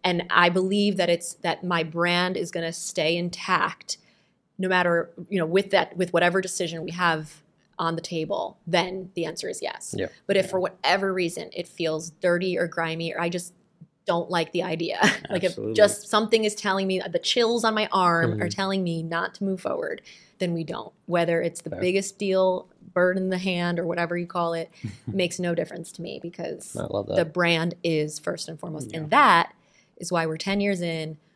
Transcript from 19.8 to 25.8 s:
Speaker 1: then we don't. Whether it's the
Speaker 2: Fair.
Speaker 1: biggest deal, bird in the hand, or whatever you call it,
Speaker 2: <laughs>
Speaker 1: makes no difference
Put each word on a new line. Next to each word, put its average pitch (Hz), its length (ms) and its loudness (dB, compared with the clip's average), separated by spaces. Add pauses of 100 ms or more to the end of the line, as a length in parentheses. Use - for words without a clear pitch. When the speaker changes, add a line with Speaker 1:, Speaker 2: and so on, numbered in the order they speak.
Speaker 1:
then 180 160 -2
we 165 100 -2
don't. - 280 -8 (160)
Whether 170 340 2
it's 170 200 -4
the - 100 -8
Speaker 2:
Fair. - 100 -8
Speaker 1:
biggest 190 380 0
deal, 185 480 2 (260)
bird 180 240 4
in 185 120 0
the 185 100 0
hand, 175 400 0
or 175 80 0
whatever 170 280 -2
you 175 120 -4
call 170 260 -2
it, 165 160 -4 (200)
Speaker 2:
<laughs> - 180 -16
Speaker 1:
makes 185 320 -2
no 175 160 0
difference 170 380 -4